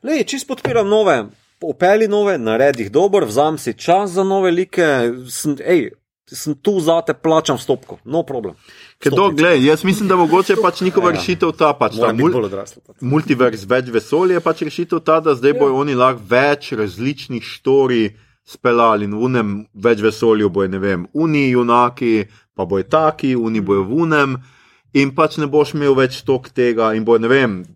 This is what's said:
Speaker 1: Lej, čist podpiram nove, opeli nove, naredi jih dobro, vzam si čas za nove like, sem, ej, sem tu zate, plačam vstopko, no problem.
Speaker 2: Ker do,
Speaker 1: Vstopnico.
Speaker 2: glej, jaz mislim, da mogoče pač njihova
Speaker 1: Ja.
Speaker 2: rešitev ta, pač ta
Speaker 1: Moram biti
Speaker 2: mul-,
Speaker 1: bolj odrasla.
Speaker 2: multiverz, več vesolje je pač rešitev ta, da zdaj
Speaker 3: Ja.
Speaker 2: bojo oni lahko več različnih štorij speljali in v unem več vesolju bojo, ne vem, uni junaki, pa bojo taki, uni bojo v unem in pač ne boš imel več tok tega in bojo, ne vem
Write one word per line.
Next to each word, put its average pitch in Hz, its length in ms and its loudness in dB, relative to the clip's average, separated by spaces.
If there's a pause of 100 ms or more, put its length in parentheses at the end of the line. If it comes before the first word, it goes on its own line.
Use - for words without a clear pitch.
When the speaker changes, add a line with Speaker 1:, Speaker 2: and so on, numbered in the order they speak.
Speaker 1:
Lej, 277 220 -2
čist 269 200 -10
podpiram 233 420 -2
nove, 190 380 2 (360)
opeli 185 460 2
nove, 202 300 0
naredi 120 420 2
jih 98 120 -6
dobro, 185 340 2
vzam 143 320 0
si 123 160 -6
čas 190 380 0
za 190 120 -2
nove 190 280 0
like, 175 320 -2 (420)
sem, 139 360 -6
ej, 160 280 0 (360)
sem 147 300 -10
tu 202 220 -2
zate, 165 360 0
plačam 160 420 0
vstopko, - 460 -6
no 156 220 -4
problem. 113 320 -10 (400)
Speaker 2:
Ker - 160 0
do, 135 120 -2
Speaker 1:
Vstopnico. 175 140 0
Speaker 2:
glej, 156 260 4
jaz 156 200 2
mislim, 196 240 0
da 185 100 2
mogoče 180 400 2
pač 185 240 0
njihova 180 260 0
Speaker 1:
Ja. 165 60 2
Speaker 2:
rešitev 165 400 -2
ta, 151 200 2
pač 120 200 -2
ta 110 80 -8
Speaker 1:
Moram 113 160 0
biti 131 80 2
Speaker 2:
mul-, 175 80 2
Speaker 1:
bolj 120 120 -2
odrasla. 98 360 -12 (160)
Speaker 2:
multiverz, 123 680 -2
več 127 220 -2
vesolje 151 460 0
je 175 80 0
pač 160 200 -4
rešitev 170 380 -6
ta, 160 200 0
da 156 140 0
zdaj 127 180 2
Speaker 3:
Ja. 135 80 -2
Speaker 2:
bojo 135 180 2
oni 143 180 -2
lahko 123 260 2
več 131 520 0
različnih 110 680 -6
štorij 127 680 0 (320)
speljali 117 600 0
in 101 80 -6
v 107 80 -6
unem 120 300 -2 (240)
več 104 260 0
vesolju 107 500 2
bojo, 95 180 -2
ne 95 120 -6
vem, 95 320 -4
uni 147 400 0
junaki, 120 760 0 (260)
pa 95 140 -6
bojo 95 180 -2
taki, 156 520 0
uni 113 260 -2
bojo 98 220 0
v 101 100 -6
unem 147 440 0 (580)
in 139 160 2
pač 156 260 -2
ne 156 100 -4
boš 143 260 0
imel 147 220 2
več 127 280 0
tok 131 260 -2
tega 113 420 0
in 110 120 -2
bojo, 113 160 4
ne 113 100 -2
vem 117 360 2 (100)